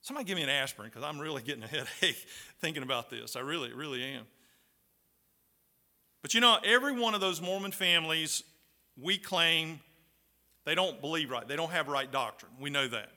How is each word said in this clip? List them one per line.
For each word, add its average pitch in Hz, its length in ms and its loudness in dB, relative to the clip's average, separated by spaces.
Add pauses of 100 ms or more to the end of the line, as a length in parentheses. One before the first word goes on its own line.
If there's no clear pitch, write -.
Somebody 269 240 -6
give 185 120 0
me 160 60 0
an 135 60 0
aspirin, 135 400 0
'cause 113 140 -10
I'm 147 160 -6
really 147 240 -4
getting 120 200 -6
a 113 40 -10
headache 139 580 -2 (140)
<laughs> - 200 -20
thinking 156 220 -2
about 127 280 -2
this. 113 260 -8
I 123 60 -4
really, 135 320 -4
really 131 300 -6
am. 131 220 -8 (2000)
But - 120 -2
you 226 80 6
know, 233 220 8
every 254 300 6
one 233 200 2
of 202 80 0
those 185 180 0
Mormon 190 320 -2
families, 160 680 2 (580)
we 185 180 0
claim 165 600 2 (840)
they 151 100 0
don't 170 280 0
believe 151 280 -2
right. 117 180 -4
They 139 80 -4
don't 165 160 -4
have 160 160 0
right 135 240 -2
doctrine. 127 480 -4
We 143 120 -6
know 139 160 2
that. 113 300 -6